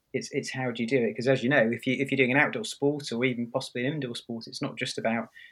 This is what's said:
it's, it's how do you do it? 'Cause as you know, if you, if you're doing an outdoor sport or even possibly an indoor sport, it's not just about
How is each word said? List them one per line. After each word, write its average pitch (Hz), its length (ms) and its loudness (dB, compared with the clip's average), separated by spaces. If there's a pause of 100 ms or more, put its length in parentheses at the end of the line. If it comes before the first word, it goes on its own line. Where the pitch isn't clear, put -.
(120)
it's, 127 200 -4
it's 139 180 -4
how 131 220 -2
do 117 100 -2
you 113 60 0
do 135 100 4
it? 113 160 2
'Cause 123 140 -2
as 131 160 4
you 120 40 2
know, 127 220 6
if 120 160 -4
you, 131 120 2
if 135 120 0
you're 139 60 0
doing 127 160 4
an 139 60 4
outdoor 131 260 0
sport 143 480 -2
or 117 120 0
even 120 260 -2
possibly 127 360 -4
an 143 60 0
indoor 131 240 -4
sport, 117 320 -10
it's - 140 -8
not - 140 -4
just 131 220 -6
about 113 300 0 (220)